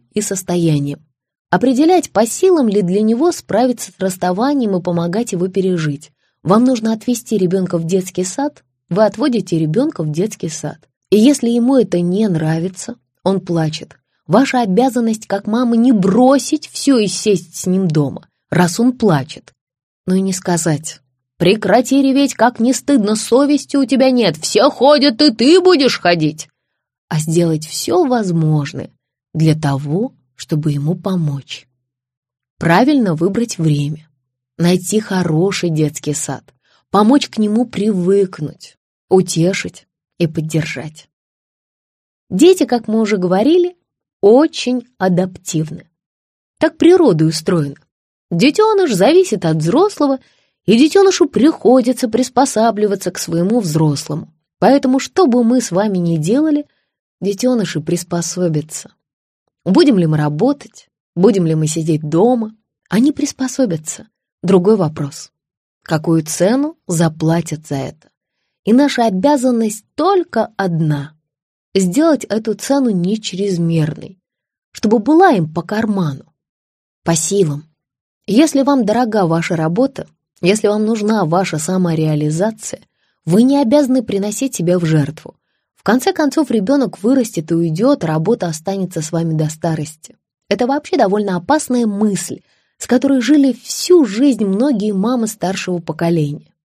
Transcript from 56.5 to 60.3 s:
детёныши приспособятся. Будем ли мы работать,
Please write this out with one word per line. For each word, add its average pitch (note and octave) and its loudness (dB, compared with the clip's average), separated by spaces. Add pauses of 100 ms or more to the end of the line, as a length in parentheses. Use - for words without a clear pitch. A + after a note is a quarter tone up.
детёныши G3+ -2
приспособятся. E3+ -6 (760)
Будем C4 4
ли E3+ 2
мы D#3 0
работать, D#3 -4 (260)